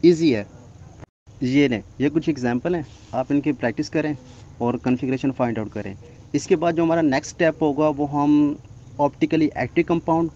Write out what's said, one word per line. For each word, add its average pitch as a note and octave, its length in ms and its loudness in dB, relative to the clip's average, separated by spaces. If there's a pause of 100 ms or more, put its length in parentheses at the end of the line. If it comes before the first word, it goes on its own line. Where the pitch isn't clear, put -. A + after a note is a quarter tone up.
easy E3 260 6
है। G#2 140 0 (960)
ये C3+ 240 4
लें, A2+ 160 -2 (180)
ये C#3 80 2
कुछ D#3 200 -2
example B2+ 460 -2
हैं, D#3 100 -6 (280)
आप B2+ 180 -4
इनकी C#3+ 200 0
practice B2+ 380 -4
करें D3+ 260 -2 (460)
और A#2+ 160 0
configuration B2+ 540 -2
find A#2+ 280 -2
out G#2 120 -8
करें। G2+ 240 -10 (400)
इसके D3 200 0
बाद E3 200 0
जो E3 80 0
हमारा E3 180 2
next C#3+ 340 -2
step D#3+ 260 0
होगा D3+ 280 2
वो D3 160 -2
हम D3 520 2 (420)
optically D3 580 0
active B2+ 320 0
compound E3 460 0